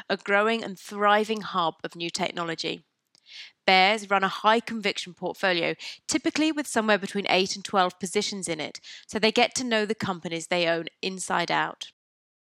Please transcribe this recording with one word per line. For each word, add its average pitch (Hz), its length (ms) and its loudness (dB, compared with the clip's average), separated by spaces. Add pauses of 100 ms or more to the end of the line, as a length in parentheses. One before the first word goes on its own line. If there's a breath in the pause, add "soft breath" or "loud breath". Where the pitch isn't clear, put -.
(100)
a 190 80 0
growing 214 440 2
and 202 160 -10
thriving 208 600 0
hub 170 420 -2
of - 140 -12
new 170 140 -6
technology. 165 760 -6 (800 loud breath)
Bears 196 440 4
run 196 120 4
a 190 60 2
high 220 320 4
conviction 202 540 -6
portfolio, 175 600 -2 (300 loud breath)
typically 311 460 0
with 294 140 -4
somewhere 214 320 2
between 196 320 -4
eight 185 260 2
and 190 80 -12
twelve 180 340 0
positions 202 500 -4
in 156 120 -4
it, - 200 -10 (260 loud breath)
so 220 120 -6
they 214 140 4
get - 220 4
to 262 100 -4
know 220 220 2
the 214 80 -2
companies 165 540 -4
they 175 200 2
own 165 200 -2 (120)
inside 185 500 -2
out. 156 360 -2 (600)